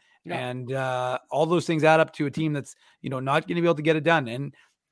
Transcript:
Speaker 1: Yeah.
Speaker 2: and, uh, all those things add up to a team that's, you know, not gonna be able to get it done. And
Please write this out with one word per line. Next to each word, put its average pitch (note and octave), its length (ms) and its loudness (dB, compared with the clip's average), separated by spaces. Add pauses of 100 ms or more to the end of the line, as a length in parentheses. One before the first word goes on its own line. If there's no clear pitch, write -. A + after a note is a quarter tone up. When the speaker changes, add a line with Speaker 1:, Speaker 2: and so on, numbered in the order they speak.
(240)
Speaker 1:
Yeah. C#3+ 240 -6
Speaker 2:
and, B2 240 -8
uh, B2+ 480 -2 (100)
all D3 160 2
those E3 200 2
things D#3 180 0
add D#3+ 160 8
up D#3+ 140 2
to D3+ 120 -2
a C#3 60 -2
team D#3+ 200 -2
that's, C#3 220 -8 (260)
you C3+ 80 -8
know, C3 120 -4
not C#3 260 0
gonna F3 140 -2
be E3+ 60 2
able E3 100 4
to D3+ 60 -8
get D#3+ 120 4
it D#3+ 80 0
done. D#3 240 2
And C3 260 -8 (400)